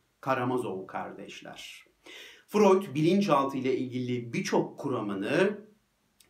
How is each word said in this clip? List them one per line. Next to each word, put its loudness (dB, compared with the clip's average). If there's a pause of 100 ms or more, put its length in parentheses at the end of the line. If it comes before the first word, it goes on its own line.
(200)
Karamazov -2
kardeşler. -14 (600)
Freud 6
bilinçaltı 4
ile 0
ilgili -4
birçok -2
kuramını -2 (720)